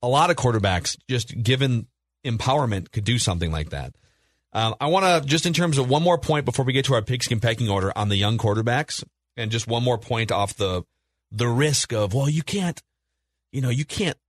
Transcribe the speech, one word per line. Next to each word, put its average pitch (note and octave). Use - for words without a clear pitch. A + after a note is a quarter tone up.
a B2
lot D3
of E3
quarterbacks, G2
just A#2+
given B2+
empowerment, A#2
could G#2+
do A#2
something F2
like D#2
that. C#2
Um, A2
I C#3
wanna, F3+
just D3+
in F3
terms D#3+
of B2+
one C#3+
more E3+
point D3+
before C3
we B2+
get C3
to C3+
our A#2
pigskin A#2+
pecking A2+
order G2
on G#2
the G2+
young G#2
quarterbacks, A2+
and A2+
just A2+
one A#2
more B2
point A2+
off G2
the, F#2
the A#2+
risk C3+
of, G#2
well, C#3
you D#3
can't, F3+
you C3
know, B2+
you B2+
can't, F3